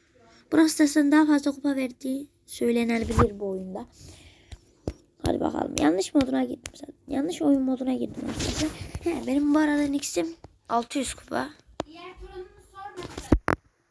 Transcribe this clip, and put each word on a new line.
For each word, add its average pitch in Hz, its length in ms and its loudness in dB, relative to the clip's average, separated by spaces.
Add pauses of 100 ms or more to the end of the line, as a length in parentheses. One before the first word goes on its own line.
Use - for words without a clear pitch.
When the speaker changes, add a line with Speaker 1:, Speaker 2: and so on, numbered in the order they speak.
(520)
Speaker 1:
Brawl 320 160 8
Stars'ın 294 440 4
daha 302 140 8
fazla 285 260 4
kupa 277 240 -4
verdiği 262 500 -6 (200)
söylenebilir 226 960 0
bu 202 80 -4
oyunda. 190 380 -8 (1400)
Hadi - 140 0
bakalım. - 400 -2
Yanlış 339 340 2
moduna 262 300 2
girdim 254 300 -10
zaten. - 200 -18 (140)
Yanlış 277 340 -4
oyun 277 200 4
moduna 262 300 -2
girdim 240 360 -6
arkadaşlar. - 420 -4 (320)
He, 294 240 -4
benim 285 280 2
bu 311 40 6
arada 294 240 2
Nix'im 294 540 -2 (320)
altı 233 300 -2
yüz 254 160 -4
kupa. - 360 -6 (360)
Speaker 2:
Diğer 349 340 -18
turunu 370 260 -14 (260)
sormadım. 381 380 -14 (800)